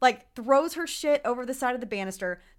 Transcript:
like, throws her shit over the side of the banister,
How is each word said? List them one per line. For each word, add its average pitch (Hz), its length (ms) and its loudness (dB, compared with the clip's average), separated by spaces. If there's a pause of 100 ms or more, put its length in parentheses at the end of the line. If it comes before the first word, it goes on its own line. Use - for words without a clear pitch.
like, 247 340 2
throws 269 380 2
her 330 140 -6
shit 294 360 0
over 247 220 -2
the 247 80 -4
side 254 220 -2
of 254 40 -6
the 233 80 -8
banister, 190 540 -6 (180)